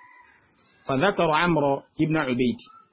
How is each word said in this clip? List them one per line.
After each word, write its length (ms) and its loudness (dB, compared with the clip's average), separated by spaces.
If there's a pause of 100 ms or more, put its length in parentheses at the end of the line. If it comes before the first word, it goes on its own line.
(880)
"فذكر 440 0
عمرو 420 2 (240)
بن 200 0
عبيد 420 -2 (340)